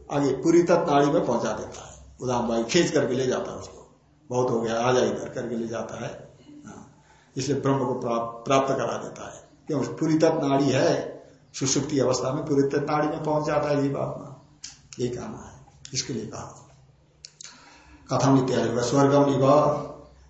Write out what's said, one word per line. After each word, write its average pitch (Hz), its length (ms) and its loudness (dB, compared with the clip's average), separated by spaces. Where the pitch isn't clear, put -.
आगे 143 220 2
पूरी 170 300 4
तत्व 165 280 2
नाड़ी 143 140 6
में 156 200 2
पहुंचा 113 260 0
देता - 360 -10
है। - 180 -20
उदान 120 260 -2
वायु 113 160 0
खींच 170 280 2
करके 139 220 2
ले - 140 0
जाता - 240 -2
है - 60 -10
उसको, - 380 -18
"बहुत 123 200 0
हो 113 120 0
गया, 113 200 -2
आ 127 100 2
जा 127 80 4
इधर" - 300 0
करके 120 260 -8
ले 113 120 -4
जाता 110 380 -8
है। - 280 -14
हाँ, - 300 -20
इसलिए 135 240 -2
ब्रह्म 135 240 0
को 127 80 -2
प्राप-, 117 520 -4
प्राप्त 135 220 2
करा 113 300 -2
देता 104 380 -12
है, - 140 -20
क्यों? 139 120 -2
पूरी 156 380 0
तत्व 160 300 2
नाड़ी 139 220 2
है, 170 540 0
सुषुप्ति 139 460 -2
अवस्था 127 340 0
में 151 120 -4
पूरी 139 160 2
तत्व 143 300 0
नाड़ी 151 160 0
में 147 160 -6
पहुंच 151 220 -2
जाता 147 240 0
है 139 120 2
जीवात्मा, - 640 -6
ये 120 80 -2
कहना 117 420 -10
है। - 160 -20
इसके 135 200 -6
लिए 110 120 -6
कहा, 101 420 -14
"कथम 135 240 4
इत्यादि 120 320 0
होगा, 110 120 -2
स्वर्गम 139 520 4
इव", 135 160 4